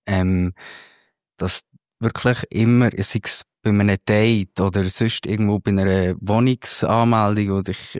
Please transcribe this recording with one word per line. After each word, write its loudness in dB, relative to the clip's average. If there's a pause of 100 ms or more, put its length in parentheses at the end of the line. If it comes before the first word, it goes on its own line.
ähm, 0 (800)
dass -4 (380)
wirklich -2
immer, 4
sei -2
es -8 (200)
bei 0
einem 2
Date 2
oder 0
sonst -4
irgendwo 0
bei -2
einer 2
Wohnungsanmeldung, 0
wo -2
dich -8